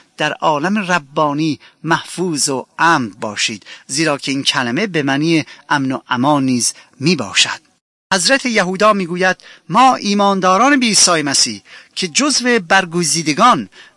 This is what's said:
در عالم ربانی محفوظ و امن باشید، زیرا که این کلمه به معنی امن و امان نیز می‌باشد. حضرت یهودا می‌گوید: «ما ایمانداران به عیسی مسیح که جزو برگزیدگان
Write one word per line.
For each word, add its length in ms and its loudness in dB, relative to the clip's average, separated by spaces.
در 160 -2
عالم 600 -2
ربانی 680 -2
محفوظ 640 -2
و 180 -4
امن 300 2
باشید، 580 -8
زیرا 320 -2
که 120 -6
این 120 -4
کلمه 440 -2
به 160 -2
معنی 420 0
امن 240 -2
و 160 -6
امان 360 2
نیز 280 0
می‌باشد. 600 -2
حضرت 320 0
یهودا 460 2
می‌گوید: 440 -2
«ما 260 4
ایمانداران 880 2
به 60 2
عیسی 360 2
مسیح 400 -2
که 140 -4
جزو 520 0
برگزیدگان 1080 0